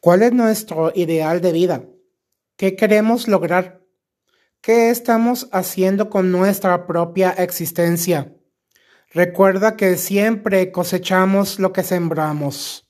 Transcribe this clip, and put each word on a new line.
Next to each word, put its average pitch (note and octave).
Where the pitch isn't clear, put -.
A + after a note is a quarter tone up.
¿Cuál F3
es A#3+
nuestro G#3+
ideal E3
de F3+
vida? E3
¿Qué F#3+
queremos A3
lograr? F3+
¿Qué A#3
estamos A#3+
haciendo F#3+
con F#3
nuestra F#3
propia E3+
existencia? E3+
Recuerda F#3+
que F#3
siempre G3+
cosechamos F#3
lo F#3+
que F#3+
sembramos. D#3